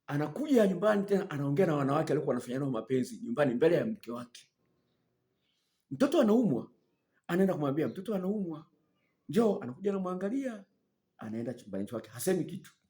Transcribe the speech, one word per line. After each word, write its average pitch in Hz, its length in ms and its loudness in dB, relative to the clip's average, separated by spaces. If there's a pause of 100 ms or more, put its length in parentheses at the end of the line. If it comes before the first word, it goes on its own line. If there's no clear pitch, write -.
Anakuja 208 600 2
nyumbani 196 380 2
tena, 196 240 0
anaongea 143 360 0
na 156 100 2
wanawake 143 380 2
alikuwa 139 220 0
anafanya 123 240 -6
nao 143 100 -2
mapenzi 117 540 -2
nyumbani 120 300 2
mbele 160 220 4
ya 127 100 2
mke 110 260 -8
wake. - 380 -14 (1400)
Mtoto 285 300 2
anaumwa, 208 500 2 (560)
anaenda 185 260 2
kumwambia, 143 340 0
"Mtoto 190 280 -6
anaumwa. 180 500 -4 (640)
Njoo," 208 300 2
anakuja 156 320 -6
anamwangalia, 196 720 -4 (540)
anaenda 117 360 -6
chumbani 98 340 -8
kwake, 110 220 -10
hasemi 175 360 -2
kitu. - 280 -14 (160)